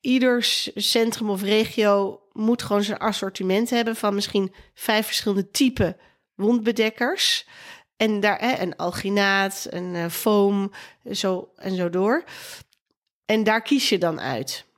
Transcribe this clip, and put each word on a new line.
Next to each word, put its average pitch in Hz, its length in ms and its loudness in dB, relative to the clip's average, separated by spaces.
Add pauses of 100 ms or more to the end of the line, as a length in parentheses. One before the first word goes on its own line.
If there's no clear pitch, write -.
ieder 247 420 2
s-, - 320 -2
centrum 226 540 0
of 190 120 -2
regio 208 800 2 (100)
moet 226 320 0
gewoon 208 200 2
zijn 208 160 -4
assortiment 196 680 -2
hebben 226 260 0
van 208 200 -2
misschien 196 380 -2 (200)
vijf 214 320 0
verschillende 196 460 -2
typen 240 460 0 (380)
wondbedekkers. 226 1120 0 (500)
En 214 220 2
daar, 202 200 2
hè, 247 220 0
een 180 140 -4
alginaat, 196 960 0
een, 180 260 -8
eh, 170 140 -4
foam, 202 640 2 (400)
zo 190 440 -2
en 190 200 -6
zo 180 140 0
door. 202 340 0 (1000)
En 220 180 2
daar 220 180 2
kies 269 280 2
je 196 80 4
dan 165 240 0
uit. 131 440 -6 (120)